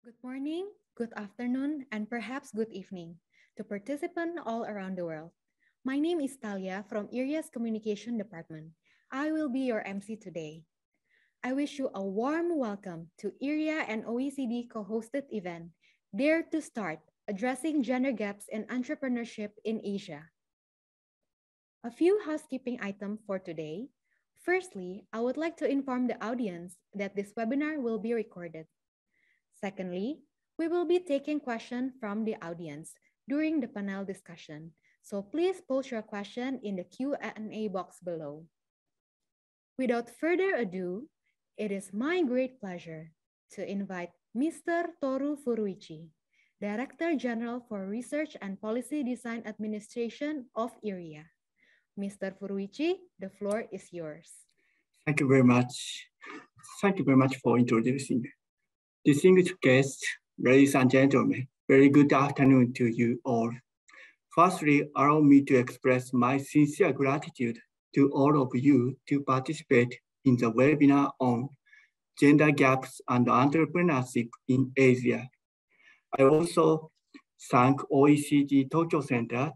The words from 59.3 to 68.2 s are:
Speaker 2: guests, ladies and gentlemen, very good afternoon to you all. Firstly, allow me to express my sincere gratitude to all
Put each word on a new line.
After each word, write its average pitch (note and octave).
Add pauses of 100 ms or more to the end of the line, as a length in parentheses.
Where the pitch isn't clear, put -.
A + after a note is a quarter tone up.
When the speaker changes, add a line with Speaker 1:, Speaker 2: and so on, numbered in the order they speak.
Speaker 2:
guests, C3+ (320)
ladies C#3
and B2+
gentlemen, C3 (220)
very C3+
good C#3+
afternoon C3+
to B2
you A#2
all. A#2 (840)
Firstly, D#3
allow D3+
me C#3+
to C#3
express B2
my B2+
sincere D3
gratitude C3+ (380)
to C#3
all D3